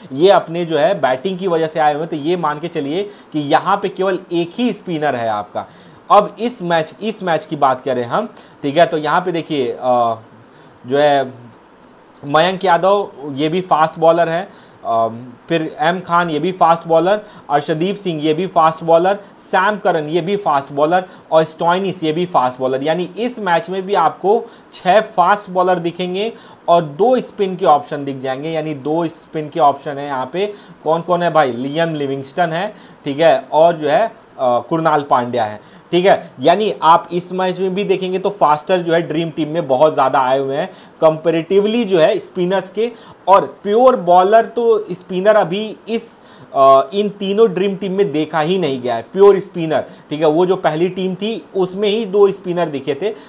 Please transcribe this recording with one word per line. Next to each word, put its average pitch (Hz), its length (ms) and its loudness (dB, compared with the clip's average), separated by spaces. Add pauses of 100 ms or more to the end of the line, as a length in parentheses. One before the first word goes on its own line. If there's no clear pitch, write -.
(120)
ये 160 180 4
अपने 175 340 2
जो 160 140 -2
है 165 220 2
batting 175 380 -2
की 190 100 -4
वजह 165 180 0
से 156 140 -4
आए 151 120 2
हुए 147 80 -4
हैं। 165 100 -8
तो 170 60 -6
ये 156 200 -2
मान 151 220 -2
के 165 100 -8
चलिए 170 420 -6 (220)
कि 156 60 -4
यहाँ 151 380 0
पे 196 120 -4
केवल 185 300 -2 (140)
एक 170 220 -2
ही 240 180 -2
spinner 151 440 -4
है 117 120 -2
आपका। 104 380 -6 (440)
अब 180 280 4
इस 233 240 -4
match, 165 400 -2
इस 214 200 -6
match 160 240 -2
की 165 100 -6
बात 131 240 2
करें 123 240 -2
हम, 175 220 -2 (360)
ठीक 143 140 -2
है, 170 100 6
तो 165 120 -4
यहाँ 151 220 0
पे 175 120 -4
देखिए, 151 400 -2
अ, 120 420 0 (720)
जो 131 120 0
है 139 340 2 (920)
मयंक 175 400 0
यादव, 185 440 2 (220)
ये 143 180 -2
भी 175 120 -2
fast 160 380 0
bowler 165 300 4
हैं, 170 200 -4 (360)
अम, 113 420 -2 (220)
फिर 160 320 -2
एम 175 200 0
खान, 175 300 0
ये 147 80 -2
भी 180 140 -2
fast 170 340 2
bowler, 170 340 2 (300)
अर्शदीप 165 500 -2
सिंह, 160 220 -6
ये 156 120 2
भी 185 120 -2
fast 160 380 0
bowler, 175 340 2 (200)
Sam 202 380 0
Curran, 165 320 -2
ये 170 120 0
भी 190 160 -4
fast 147 360 -2
bowler, 160 320 0 (280)
और 160 120 4
Stoinis, 175 600 -2
ये 156 80 0
भी 175 140 -2
fast 127 320 0
bowler। 131 240 -2
यानी 165 360 -2
इस 240 200 -6
match 180 320 -2
में 190 160 -6
भी 196 80 -2
आपको 185 500 0 (280)
छह 190 280 2
fast 196 500 0
bowler 180 280 0
दिखेंगे 180 540 -6 (360)
और 170 140 4
दो 196 380 0
spin 185 360 -6
के 180 100 -2
option 147 380 2
दिख 135 140 -8
जाएंगे। 135 320 -6
यानी 156 240 -6
दो 151 320 -2
spin 156 420 -10
के 165 120 -6
option 143 380 0
है 143 80 -8
यहाँ 127 260 -6
पे। 202 200 -4 (320)
कौन 160 160 0
कौन 170 220 -2
है 170 100 0
भाई? 147 200 2
Liam 147 420 -4
Livingston 143 580 -4
है, 196 220 -6 (300)
ठीक 139 160 -6
है, 156 320 4
और 165 240 4
जो 151 120 -4
है, 180 180 2
अ, 214 60 -10 (280)
कुणाल 151 600 0
पांड्या 123 420 -2
है, 107 160 -8 (320)
ठीक 180 140 2
है। 170 240 2 (100)
यानी 185 420 2
आप 170 300 4
इस 175 200 -6
मैच 185 260 -2
में 185 160 -4
भी 202 100 -2
देखेंगे 185 340 -2
तो 185 120 -2
फास्टर 156 480 0
जो 165 140 -2
है 170 100 2
ड्रीम 156 280 -4
टीम 156 180 -4
में 156 200 -4
बहुत 139 260 4
ज़्यादा 135 260 2
आए 131 180 2
हुए 139 180 -2
हैं 175 140 -4 (300)
कंपैरेटिवली 170 840 2
जो 190 140 2
है 180 200 4
स्पिनर्स 180 520 -4
के। 233 220 -4 (360)
और 190 340 4
प्योर 240 340 4
बॉलर 190 500 4
तो 226 440 0
स्पिनर 190 460 0
अभी 196 400 -2 (120)
इस, - 320 -6 (340)
अ, 135 400 6
इन 208 140 0
तीनों 202 460 2
ड्रीम 190 220 -2
टीम 190 160 -6
में 190 200 0
देखा 156 280 -2
ही 175 180 0
नहीं 135 220 -2
गया 120 140 -4
है, 117 180 -6
प्योर 190 280 6
स्पिनर, 160 440 -4 (260)
ठीक 151 100 -6
है। 165 60 2
वो 165 200 4
जो 185 100 0
पहली 170 320 0
टीम 185 260 -4
थी 208 300 -6 (120)
उसमें 190 320 -2
ही 220 180 -2
दो 196 240 4
स्पिनर 175 380 -4
दिखे 139 260 -6
थे, 208 200 -4 (140)